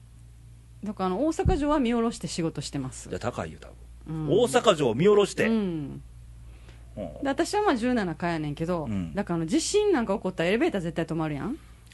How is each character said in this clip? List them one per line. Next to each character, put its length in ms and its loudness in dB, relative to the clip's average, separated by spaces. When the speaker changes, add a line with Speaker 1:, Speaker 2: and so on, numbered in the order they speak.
Speaker 1:
う。 20 -8
だ 80 -6
か 100 -6
ら 40 2
あ 40 0
の、 140 0
大 80 2
阪 220 2
城 140 0
は 100 4
見 140 2
下 80 2
ろ 100 0
し 80 -10
て 80 -6
仕 140 -6
事 180 -2
し 100 -8
て 80 -6
ま 140 -6
す。 180 -14
Speaker 2:
い 40 -8
や、 60 -4
高 260 -4
い 80 -10
よ、 80 -18
多 80 -20
分。 220 -6
Speaker 1:
う 60 2
ん。 80 6
Speaker 2:
大 60 6
阪 280 6
城 140 2
を 60 2
見 100 4
下 100 8
ろ 100 6
し 80 -4
て。 140 2
Speaker 1:
う 40 2
ん。 500 -2
Speaker 2:
う 40 -6
ん。 120 -8
Speaker 1:
で、 60 0
私 260 -2
は 60 2
ま 100 4
あ 60 2
十 160 0
七 220 0
階 180 -2
や 60 -2
ね 100 -4
ん 60 -4
け 100 -4
ど、 200 -2
Speaker 2:
う 40 -6
ん。 260 -4
Speaker 1:
だ 80 -2
か 100 -4
ら 20 0
あ 40 0
の、 60 -2
地 160 0
震 320 2
な 80 2
ん 40 -2
か 100 0
起 40 -4
こ 100 -4
っ 40 -4
た 100 -2
ら 60 2
エ 20 2
レ 60 4
ベ 100 2
ー 40 -2
タ 80 -2
ー 20 -4
絶 140 -4
対 100 -2
止 100 -4
ま 140 -2
る 60 -4
や 100 -6
ん。 120 -6